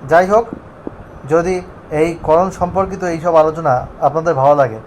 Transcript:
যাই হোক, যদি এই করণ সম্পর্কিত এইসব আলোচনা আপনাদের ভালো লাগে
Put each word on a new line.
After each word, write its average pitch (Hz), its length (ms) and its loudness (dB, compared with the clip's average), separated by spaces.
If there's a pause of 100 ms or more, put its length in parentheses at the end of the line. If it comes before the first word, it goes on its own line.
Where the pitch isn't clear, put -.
যাই 170 200 4
হোক, 220 180 2 (840)
যদি 170 260 0 (360)
এই 160 180 0 (140)
করণ 170 240 2 (120)
সম্পর্কিত 185 440 -4
এইসব 170 320 -4
আলোচনা 156 380 2 (280)
আপনাদের 160 320 0
ভালো 139 220 4
লাগে 117 320 0